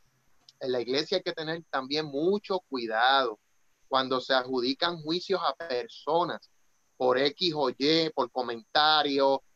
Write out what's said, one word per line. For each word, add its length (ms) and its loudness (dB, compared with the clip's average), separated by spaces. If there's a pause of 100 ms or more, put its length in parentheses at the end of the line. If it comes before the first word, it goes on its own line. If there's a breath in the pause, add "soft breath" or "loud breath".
(600)
En 120 -4
la 100 0
iglesia 360 -2
hay 60 -4
que 100 -6
tener 360 -8
también 380 -4
mucho 520 -2 (100)
cuidado 720 2 (480)
cuando 320 0
se 140 -2
adjudican 680 0
juicios 420 -2
a 120 0
personas 920 -4 (480)
por 220 4
X 360 0
o 140 0
Y, 460 2
por 160 -2
comentarios, 1080 2 (160)